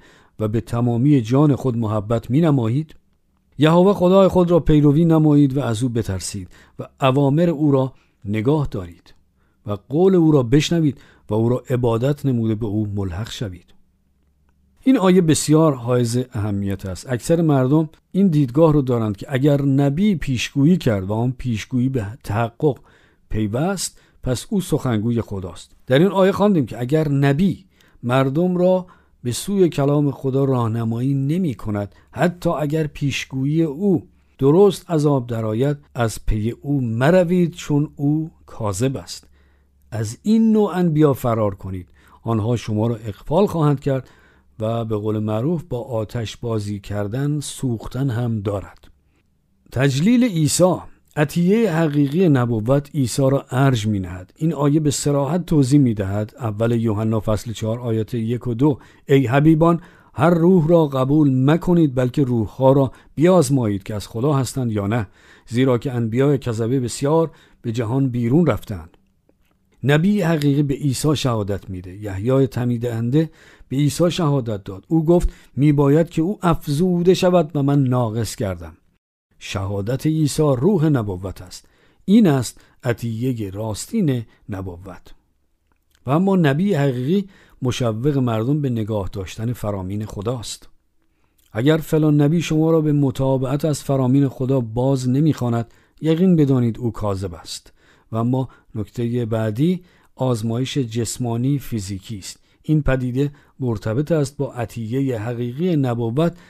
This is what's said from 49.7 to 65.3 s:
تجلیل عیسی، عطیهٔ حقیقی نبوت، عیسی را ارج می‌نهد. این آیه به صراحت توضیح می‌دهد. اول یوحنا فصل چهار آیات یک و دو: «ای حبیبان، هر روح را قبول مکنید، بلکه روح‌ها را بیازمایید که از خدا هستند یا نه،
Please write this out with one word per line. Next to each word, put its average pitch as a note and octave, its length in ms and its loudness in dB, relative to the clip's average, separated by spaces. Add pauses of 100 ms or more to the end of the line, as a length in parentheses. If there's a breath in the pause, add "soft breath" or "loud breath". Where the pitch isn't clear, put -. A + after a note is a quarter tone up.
تجلیل C#3+ 520 2
عیسی، E3 520 2 (400)
عطیهٔ F3 560 2
حقیقی D#3 580 2
نبوت، B2 680 0
عیسی C3+ 260 -2
را C3+ 280 2
ارج B2+ 380 0
می‌نهد. F#2 480 -6
این D#3+ 180 -2
آیه C#3+ 260 0
به D3 120 0
صراحت C#3+ 540 -2
توضیح D3 340 4
می‌دهد. G#2 600 0
اول A2+ 320 -2
یوحنا A2 480 0
فصل G#2+ 340 -4
چهار A2+ 260 -6
آیات A2+ 340 -4
یک A#2 340 -4
و A#2+ 60 -2
دو: C3 260 0 (280 soft breath)
«ای C3+ 200 4
حبیبان، D#3+ 540 4 (320 loud breath)
هر D3+ 160 2
روح E3+ 380 4
را E3 200 6
قبول C3+ 640 2
مکنید، E3+ 440 2
بلکه B2+ 280 0
روح‌ها B2 480 2
را C3+ 200 2 (240 soft breath)
بیازمایید C3+ 680 2
که A2 120 -8
از G2+ 120 -10
خدا C3 260 -2
هستند B2+ 380 -2
یا G2+ 160 -2
نه، A2 200 -2 (400 soft breath)